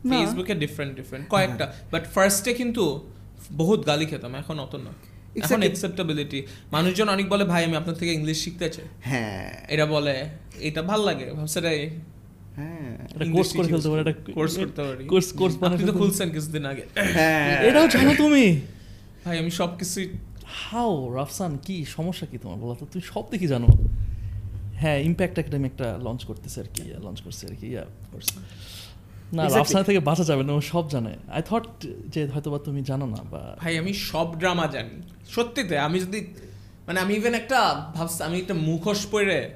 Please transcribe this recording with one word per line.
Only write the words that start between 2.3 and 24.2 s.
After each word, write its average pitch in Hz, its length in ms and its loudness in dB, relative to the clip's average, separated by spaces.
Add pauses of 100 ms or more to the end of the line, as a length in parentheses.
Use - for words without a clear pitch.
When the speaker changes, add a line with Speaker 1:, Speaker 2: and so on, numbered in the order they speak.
Speaker 2:
কিন্তু 233 540 0 (440)
বহুত 160 340 4
গালি 151 200 2
খেতাম, 135 300 -8
এখন 147 240 -8
অত 135 160 -8
না। 135 60 -8
এখন - 540 -16
Speaker 1:
Exactly। 214 240 2
Speaker 2:
অ্যাকসেপ্টেবিলিটি, 156 840 0 (260)
মানুষজন 180 380 2
অনেক 196 200 2
বলে, 202 140 4
"ভাই, 175 220 4
আমি 165 100 0
আপনার 165 200 -2
থেকে 170 180 -2
ইংলিশ 156 300 -2
শিখতে 170 260 -4
চাই।" - 160 -10 (160)
Speaker 1:
হ্যাঁ। 107 520 -4 (160)
Speaker 2:
এরা 151 160 2
বলে, 147 400 0 (340)
"এটা 156 220 -4
ভাল 208 200 0
লাগে," 143 320 -2
ভাবছে 151 260 -4
রে, 156 300 0 (680)
Speaker 1:
হ্যাঁ। 147 420 -10
Speaker 3:
একটা - 280 -6
Speaker 2:
ইংলিশ 160 100 0
Speaker 3:
কোর্স 180 180 6
করে 175 100 2
Speaker 2:
শিখে 165 120 4
Speaker 3:
ফেলতে 156 140 2
পারে, 156 200 2
একটা - 220 -6
Speaker 2:
কোর্স 170 260 0
করতে 151 240 -4
পারি। 135 240 -6
Speaker 3:
কোর্স, 185 280 4
কোর্স 185 220 2
Speaker 2:
আপনি 180 120 2
Speaker 3:
বানাতে 175 180 4
Speaker 2:
তো 208 80 4
Speaker 3:
পারি। - 40 2
Speaker 2:
খুলছেন 196 320 4
কিছুদিন 156 360 -4
আগে। 135 200 -6 (100)
Speaker 1:
হ্যাঁ। 160 680 4
Speaker 3:
এটাও 294 240 10
জানো 269 300 8
তুমি? 262 440 8 (640)
Speaker 2:
ভাই, 170 140 -2
আমি 165 120 -2
সবকিছুই 175 580 -4 (640)
Speaker 3:
How, 156 420 0
রাফসান, 147 420 -4
কি 175 280 -6
সমস্যা 175 460 -6
কি 120 60 -10
তোমার 90 200 -8
বলো 117 220 -6
তো? 147 60 -12
তুমি 180 160 -8 (120)
সব 202 180 -6
দেখি 185 160 0
জানো। 120 200 4 (1080)